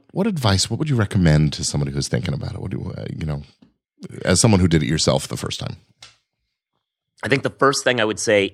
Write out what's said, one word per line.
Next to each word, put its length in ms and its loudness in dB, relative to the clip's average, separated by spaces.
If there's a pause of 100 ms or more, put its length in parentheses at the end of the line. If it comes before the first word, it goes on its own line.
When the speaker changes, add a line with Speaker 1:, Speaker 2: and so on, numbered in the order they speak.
(120)
Speaker 1:
what 160 -2
advice, 420 0
what 100 -4
would 100 -4
you 60 0
recommend 580 4
to 100 -8
somebody 280 -4
who's 160 -4
thinking 260 -4
about 200 -8
it? 80 -12
What 100 -8
do 80 -6
you, 180 -8
uh, 80 -10 (100)
you 100 -8
know, 180 -6 (800)
as 140 4
someone 200 6
who 80 6
did 140 4
it 60 -2
yourself 400 0
the 100 -8
first 220 -8
time? 180 -10 (1500)
Speaker 2:
I 40 -4
think 160 0
the 80 -2
first 320 0
thing 180 2
I 40 2
would 140 -2
say 340 2